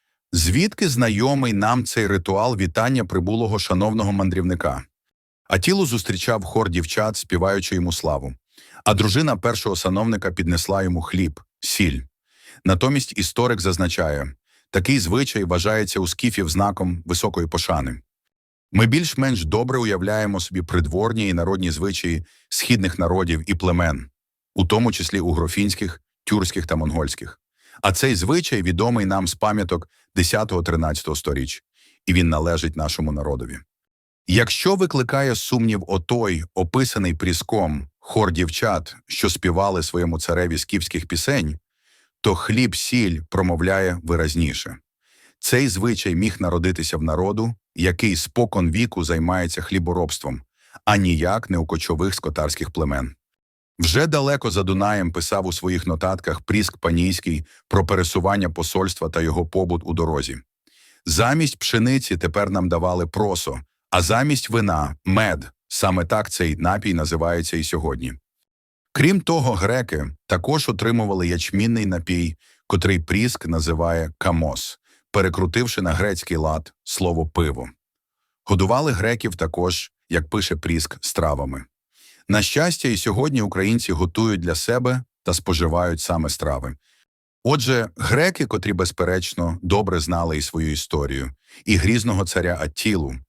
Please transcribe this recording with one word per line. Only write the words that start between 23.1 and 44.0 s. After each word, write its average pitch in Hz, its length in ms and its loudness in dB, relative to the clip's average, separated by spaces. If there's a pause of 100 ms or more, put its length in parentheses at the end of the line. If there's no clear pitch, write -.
і 98 40 0
племен, 85 520 0 (480)
у 95 100 2
тому 107 280 2
числі 95 280 -2
угрофінських, 85 800 -2 (240)
тюркських 92 420 -2
та 80 100 -2
монгольських. 78 640 -4 (420)
А 98 100 4
цей 131 220 2
звичай 113 480 0
відомий 101 440 2
нам 95 220 0
з - 60 -4
пам'яток 98 540 0 (260)
десятого-тринадцятого 85 1000 0
сторіч, 69 480 -4 (420)
і 92 60 2
він 85 160 6
належить 80 480 0
нашому 76 360 -2
народові. 69 460 -6 (680)
Якщо 120 500 2
викликає 139 580 2
сумнів 110 520 0
отой, 95 580 0 (100)
описаний 92 600 0
Пріском, 80 720 -2 (100)
хор 101 340 2
дівчат, 82 640 -2 (100)
що - 240 0
співали 90 520 0
своєму 85 360 -2
цареві 85 400 -2
скіфських 87 480 -4
пісень, 80 520 -2 (600)
то 104 140 4
хліб-сіль 107 840 0 (100)
промовляє 90 720 2